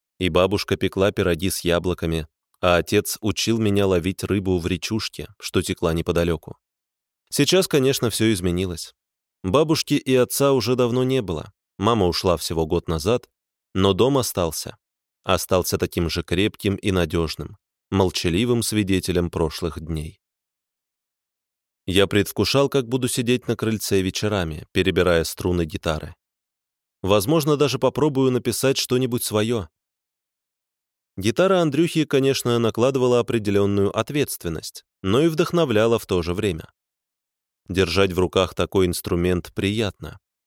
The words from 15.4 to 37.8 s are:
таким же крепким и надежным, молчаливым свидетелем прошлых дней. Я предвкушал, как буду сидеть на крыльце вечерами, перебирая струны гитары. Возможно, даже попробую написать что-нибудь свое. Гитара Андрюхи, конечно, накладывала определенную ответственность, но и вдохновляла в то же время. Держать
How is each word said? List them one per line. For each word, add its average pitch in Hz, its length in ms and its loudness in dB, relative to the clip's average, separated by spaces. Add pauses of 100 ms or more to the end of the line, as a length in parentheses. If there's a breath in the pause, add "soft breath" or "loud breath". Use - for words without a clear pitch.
таким 87 320 -2
же 85 140 -6
крепким 98 520 -2
и 101 160 -2
надежным, 82 680 -2 (340)
молчаливым 98 720 0
свидетелем 92 680 0
прошлых 82 500 -4
дней. 80 400 -8 (1700)
Я 98 140 6
предвкушал, 104 640 0
как 127 180 -2
буду 127 200 -2
сидеть 123 400 -2
на 117 80 0
крыльце 107 480 -2
вечерами, 92 680 -4
перебирая 87 500 2
струны 87 420 -2
гитары. 82 480 -6 (880)
Возможно, 131 560 2
даже 131 220 0
попробую 135 520 2
написать 123 460 0
что-нибудь 123 460 -2
свое. 107 460 -2 (1500)
Гитара 175 440 2
Андрюхи, 160 440 2
конечно, 131 540 2
накладывала 123 580 2
определенную 101 800 2
ответственность, 113 840 -6 (180)
но 104 200 2
и 170 80 4
вдохновляла 139 680 2
в - 80 -4
то 90 160 0
же 87 140 -4
время. 92 360 -6 (960)
Держать 92 440 2